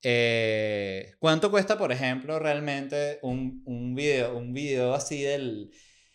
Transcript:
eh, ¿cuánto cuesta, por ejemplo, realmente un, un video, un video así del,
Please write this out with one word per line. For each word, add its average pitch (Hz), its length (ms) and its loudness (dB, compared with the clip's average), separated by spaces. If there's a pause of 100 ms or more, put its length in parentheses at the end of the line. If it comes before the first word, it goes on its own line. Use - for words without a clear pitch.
eh, 110 1160 2
¿cuánto 160 300 4
cuesta, 202 280 2
por 175 160 0
ejemplo, 131 440 -2
realmente 147 840 -2
un, 131 440 -4
un 123 300 -4
video, 127 420 2
un 120 160 -8
video 131 400 0
así 139 300 -4
del, 131 480 -2 (440)